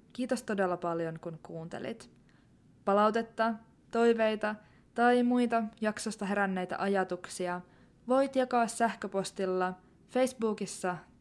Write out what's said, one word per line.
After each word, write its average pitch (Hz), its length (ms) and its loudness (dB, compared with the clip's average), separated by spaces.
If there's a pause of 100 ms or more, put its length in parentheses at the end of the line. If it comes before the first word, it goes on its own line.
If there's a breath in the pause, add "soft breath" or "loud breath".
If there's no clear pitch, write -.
(120)
Kiitos 247 300 -4
todella 190 340 0
paljon, 165 440 -4
kun 160 220 -10
kuuntelit. 170 680 -12 (720 soft breath)
Palautetta, 220 720 2 (360)
toiveita 220 640 2 (400 loud breath)
tai 247 280 4
muita 240 400 2 (180)
jaksosta 214 460 -4
heränneitä 190 520 0
ajatuksia 185 840 -2 (480 soft breath)
voit 269 280 4
jakaa 247 300 2
sähköpostilla, 190 1080 -2 (360 soft breath)
Facebookissa 220 840 -2 (240)